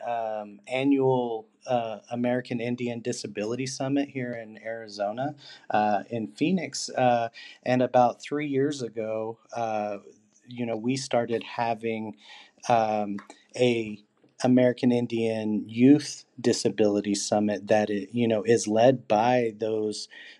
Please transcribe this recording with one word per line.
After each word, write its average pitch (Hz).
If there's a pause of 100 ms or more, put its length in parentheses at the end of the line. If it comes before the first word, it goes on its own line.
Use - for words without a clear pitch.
um, 110
annual, 131 (220)
uh, 117 (120)
American 123
Indian 120
Disability 117
Summit 139
here 127
in 110
Arizona, 110 (340)
uh, 104
in 113
Phoenix. 156
Uh, 123 (360)
and 127
about 123
three 147
years 139
ago, 110 (180)
uh, 107 (500)
you 120
know, 113
we 120
started 117
having, 113 (520)
um, 107 (360)
a 117 (400)
American 123
Indian 113
Youth 131 (160)
Disability 104
Summit 104
that 107
it, 101
you 120
know, 107
is 113
led 120
by 117
those, 107 (320)